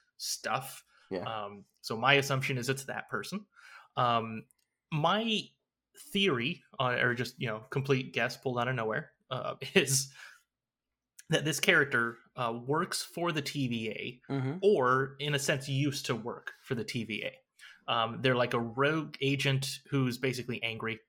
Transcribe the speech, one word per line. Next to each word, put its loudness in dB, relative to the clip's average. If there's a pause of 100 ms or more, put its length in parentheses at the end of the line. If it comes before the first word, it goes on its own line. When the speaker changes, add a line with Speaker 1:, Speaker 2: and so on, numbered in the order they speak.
(160)
Speaker 1:
stuff. -6 (260)
Speaker 2:
Yeah. -2
Speaker 1:
Um, -8 (160)
so -6
my 6
assumption 2
is -4
it's -2
that -8
person. -8 (520)
Um, 0 (480)
my 2 (680)
theory, 2 (180)
uh, 2
or 4
just, -4
you -2
know, -4 (100)
complete 0
guess 0
pulled -4
out 0
of 0
nowhere, -2 (200)
uh, -4 (100)
<laughs> -2
is 2 (1200)
that 2
this -2
character, 4 (180)
uh, 0 (140)
works 0
for -4
the -2
T -2
V -2
A, -8
Speaker 2:
Mm-hmm. 0 (100)
Speaker 1:
or 4
in -2
a 2
sense -2
used 0
to 0
work -8 (100)
for -4
the -4
T -6
V -6
A. -6 (540)
Um, 0
they're 6
like 2
a 2
rogue 0
agent 0 (100)
who's 2
basically -2
angry -4